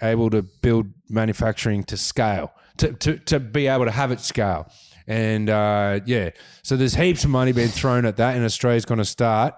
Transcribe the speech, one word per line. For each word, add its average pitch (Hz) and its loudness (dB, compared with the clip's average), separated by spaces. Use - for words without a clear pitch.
able 113 2
to 107 2
build 113 0
manufacturing 110 -2
to - -10
scale, 101 -2
to, 147 0
to, 151 -2
to 147 0
be 131 -2
able 131 2
to 110 0
have 123 -2
it - -6
scale. 92 -2
And, 110 0
uh, 104 2
yeah, 110 -2
so 135 -2
there's 127 2
heaps 175 2
of 143 2
money 127 2
being 120 2
thrown 123 0
at 107 -2
that, 123 2
and 120 0
Australia's 117 0
gonna 110 0
start. 117 0